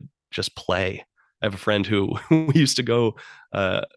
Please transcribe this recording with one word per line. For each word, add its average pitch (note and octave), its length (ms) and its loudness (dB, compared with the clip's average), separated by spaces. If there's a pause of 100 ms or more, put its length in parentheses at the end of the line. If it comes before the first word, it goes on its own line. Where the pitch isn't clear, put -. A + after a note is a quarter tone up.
(300)
just - 240 -6
play. F#2+ 480 -4 (380)
I G#2+ 60 -2
have G2+ 80 -4
a F#2+ 40 -10
friend G#2 280 0
who G2 360 0
<laughs> - 80 -2
we D#3+ 240 4
used E3 220 4
to B2+ 60 0
go, A#2 340 0 (380)
uh, G2 280 0 (140)